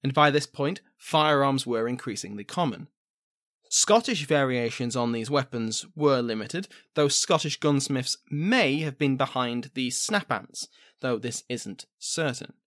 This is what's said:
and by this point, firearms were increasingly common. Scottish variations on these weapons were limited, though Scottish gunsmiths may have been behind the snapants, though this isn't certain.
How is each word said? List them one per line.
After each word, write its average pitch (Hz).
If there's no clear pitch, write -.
and 135
by 147
this 143
point, 147
firearms 139
were 117
increasingly 104
common. -
Scottish 214
variations 123
on 120
these 113
weapons 127
were 143
limited, 117
though 147
Scottish -
gunsmiths 139
may 156
have 151
been 135
behind 123
the 127
snapants, -
though 123
this 117
isn't 101
certain. -